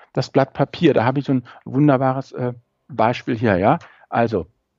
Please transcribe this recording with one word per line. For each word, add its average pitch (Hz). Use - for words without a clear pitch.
das -
Blatt 135
Papier. 143
Da 113
habe 135
ich 135
so 143
ein 127
wunderbares, 131
äh, 123
Beispiel 120
hier, 110
ja. 117
Also, 110